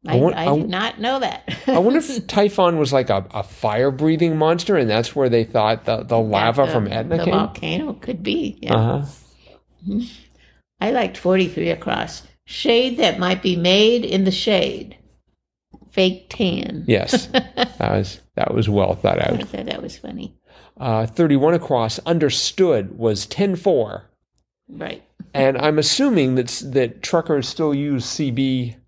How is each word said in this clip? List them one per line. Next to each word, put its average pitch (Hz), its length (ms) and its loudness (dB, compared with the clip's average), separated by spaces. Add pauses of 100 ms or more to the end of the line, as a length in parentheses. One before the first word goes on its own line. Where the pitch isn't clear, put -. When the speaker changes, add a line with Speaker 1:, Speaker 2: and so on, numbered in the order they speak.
Speaker 1:
I - 60 -2
Speaker 2:
I, 127 80 4
Speaker 1:
won-, 170 140 4
Speaker 2:
I 165 120 -2
Speaker 1:
I 143 120 4
Speaker 2:
did 185 100 -2
not 202 320 -4
know 262 200 -2
that. - 280 -6 (140)
<laughs> - 40 -4
Speaker 1:
I 262 120 4
wonder 240 220 4
if 254 260 -6
Typhon 202 520 2
was 135 140 2
like 131 160 2
a, 98 240 0
a 104 100 -6
fire-breathing 143 920 0
monster, 170 400 2
and 120 140 2
that's 117 260 0
where 131 140 2
they 113 140 4
thought 110 420 0
the, 110 120 -2
the 117 220 0
Speaker 2:
Got 110 60 0
Speaker 1:
lava 113 400 2
Speaker 2:
the, 160 60 -4
Speaker 1:
from 110 160 0
Etna 120 300 -2
Speaker 2:
the 170 60 -2
Speaker 1:
came? 170 100 2
Speaker 2:
volcano 160 600 -2
could 185 280 -10
be, 214 380 -4
yeah. 117 140 -2
Speaker 1:
Uh-huh. 131 320 0 (840)
Speaker 2:
Mm-hmm. 208 120 -2 (800)
I 208 100 -2
liked 220 260 -2
forty-three 180 540 0
across. - 520 -6 (220)
Shade 240 540 0
that 190 200 2
might 185 240 -2
be 180 140 0
made 208 480 4
in 190 200 0
the 190 60 4
shade. - 680 -2 (920)
Fake 185 380 0
tan. - 580 -4
Speaker 1:
Yes. - 460 2
Speaker 2:
<laughs> 262 60 2 (400)
Speaker 1:
That - 140 0
was, 101 280 -2 (160)
that - 180 0
was 113 140 2
well 95 260 2
thought - 260 0
out. - 200 0
Speaker 2:
I - 40 -8
thought - 220 -10
that - 160 -8
was - 160 -14
funny. - 380 -14 (420)
Speaker 1:
Uh, 113 280 0
thirty-one 147 480 2
across, 120 460 0
understood 151 1000 0
was 110 280 0
ten 196 300 -2
four. 120 540 -2 (580)
Speaker 2:
Right. - 340 -12 (320)
Speaker 1:
And 135 240 2
I'm 151 200 2
assuming 160 580 2
that 123 120 0
s-, - 120 -10
that 131 420 -2
truckers 156 460 0
still 156 260 -2
use 139 320 -2
C 143 240 -4
B 127 460 -2 (120)